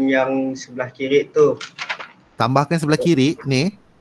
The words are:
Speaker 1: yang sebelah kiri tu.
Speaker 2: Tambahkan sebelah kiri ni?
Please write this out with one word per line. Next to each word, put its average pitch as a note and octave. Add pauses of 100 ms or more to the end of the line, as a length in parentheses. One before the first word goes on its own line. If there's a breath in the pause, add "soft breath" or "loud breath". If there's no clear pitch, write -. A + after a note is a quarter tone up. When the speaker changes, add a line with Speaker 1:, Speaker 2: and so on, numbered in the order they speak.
Speaker 1:
yang C3
sebelah B2+
kiri C3+
tu. C#3+ (800)
Speaker 2:
Tambahkan C#3
sebelah D3+
kiri D#3+
ni? C#3 (240)